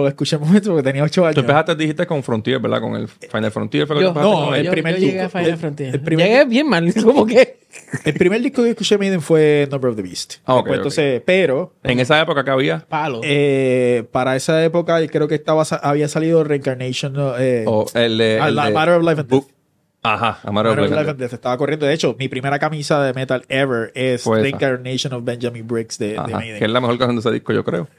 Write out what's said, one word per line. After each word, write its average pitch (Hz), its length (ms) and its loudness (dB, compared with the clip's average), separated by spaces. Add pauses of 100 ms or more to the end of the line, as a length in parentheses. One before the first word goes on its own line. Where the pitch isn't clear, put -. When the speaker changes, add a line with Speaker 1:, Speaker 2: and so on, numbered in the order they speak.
Speaker 1:
lo 139 60 2
escuché 143 300 -2
<laughs> - 0 -
mucho 196 320 4
porque 160 120 2
tenía 135 220 0
ocho 151 160 0
Speaker 2:
Tú 175 60 4
Speaker 1:
años. 156 120 2
Speaker 2:
empezaste, 147 380 2
dijiste, 156 300 -2
con 156 160 -4
Frontier, 120 380 -2
¿verdad? 113 200 -2
Con 110 160 -6
el 113 120 -6
Final - 420 -4
Frontier 117 360 -2
fue 151 100 -2
lo 156 40 2
que 185 40 4
Speaker 3:
Yo, 185 40 4
Speaker 2:
empezaste 170 280 2
Speaker 1:
No, 151 100 0
Speaker 2:
con 143 80 -2
Speaker 1:
el 139 60 0
Speaker 2:
él. 156 60 0
Speaker 3:
yo, 180 60 0
Speaker 1:
primer 165 220 0
Speaker 3:
yo 185 60 -2
llegué 196 200 2
Speaker 1:
disco, 185 60 -4
Speaker 3:
a - 20 -6
Final 175 220 -2
Speaker 1:
el, 165 80 -2
Speaker 3:
Frontier. 147 360 -8
Speaker 1:
el 143 60 0
primer 160 280 2
Speaker 3:
Llegué 254 160 6
Speaker 1:
di- 269 60 -4
Speaker 3:
bien 262 180 2
mal, 175 260 2
<laughs> 220 100 0
como 233 220 4
que 240 320 4 (480)
Speaker 1:
El 151 80 0
primer 185 260 2
disco 254 220 -2
que 233 80 4
escuché 214 260 0
Maiden 196 240 0
fue 151 500 4
Number 127 200 -2
of 110 60 -4
the 107 60 -6
Beast. - 340 -12 (100)
Speaker 2:
Ah, 131 80 4
ok, 117 100 2
Speaker 1:
Después, - 60 -4
Speaker 2:
ok. 135 80 0
Speaker 1:
entonces, 135 480 -2
pero 175 560 2
Speaker 2:
En 123 180 0
esa 139 220 4
época 160 200 0
que 131 80 -2
había. 151 380 0
Speaker 3:
Palo. 151 340 -4
Speaker 1:
eh, 131 920 2
para 127 220 0
esa 160 300 0
época, 165 440 0
creo 151 200 -2
que 156 60 -2
estaba 156 320 0
sa-, 165 100 -6
había 147 320 0
salido 165 340 2
Reincarnation, 135 720 -4 (240)
eh, 127 280 2
Speaker 2:
O 107 260 2
el 117 240 0
de, 110 240 2
Speaker 1:
ah, 151 80 2
Speaker 2:
el - 60 0
Speaker 1:
la 143 120 0
Speaker 2:
de - 60 0
Speaker 1:
Matter 160 220 4
of 170 100 2
Life 160 160 0
and 135 80 -6
Speaker 2:
Bu-, 131 120 4
Speaker 1:
Death. - 100 -16 (520)
Speaker 2:
ajá, 110 420 -2
A 101 80 -6
Matter 107 200 2
of 107 40 2
Speaker 1:
Matter - 20 -2
of - 0 -
Speaker 2:
Life 104 40 2 (120)
and - 60 0
Speaker 1:
Life 151 100 -2
and 139 80 -8
Speaker 2:
Death. 123 120 -8
Speaker 1:
Death. - 40 -12
Estaba 123 240 -4
corriendo. 147 280 -2
De 139 80 2
hecho, 160 240 -2
mi 135 100 -4
primera 139 300 -4
camisa 156 440 -2
de 135 100 0
metal 131 360 -4
ever 131 460 -2
es 127 280 -2
Speaker 2:
Fue 113 160 2
esa. 110 60 4
Speaker 1:
Reincarnation 131 680 -4
of 120 120 -8
Benjamin 120 420 -6
Briggs 113 320 -6
de, 107 140 -4
de 110 60 -8
Speaker 2:
Ajá, - 100 -6
Speaker 1:
Maiden. 110 320 -8
Speaker 2:
que - 40 0
es 107 60 0
la 120 100 2
mejor 120 180 0
canción 123 180 0
de 117 40 -2
ese 113 120 0
disco, 113 200 -4
yo 104 120 0
creo. 170 240 -4 (100)